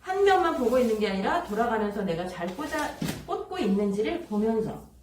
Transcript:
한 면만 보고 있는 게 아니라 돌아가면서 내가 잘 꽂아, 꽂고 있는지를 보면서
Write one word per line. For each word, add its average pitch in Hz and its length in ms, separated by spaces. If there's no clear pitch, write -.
한 392 240
면만 359 320
보고 247 220
있는 220 220
게 208 100
아니라 254 340
돌아가면서 214 580
내가 175 260
잘 175 260
꽂아, 302 400
꽂고 392 320
있는지를 208 680
보면서 214 580